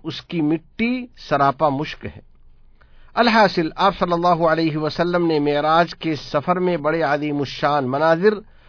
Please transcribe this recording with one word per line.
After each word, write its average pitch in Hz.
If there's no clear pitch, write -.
اس -
کی 165
مٹی 226
سراپا 139
مشک 143
ہے۔ 90
الحاصل، 214
آپ 185
صلی 175
اللہ 170
علیہ 160
وسلم 170
نے 156
معراج 151
کے 160
سفر 180
میں 180
بڑے 156
عظیم 147
الشان 143
مناظر 165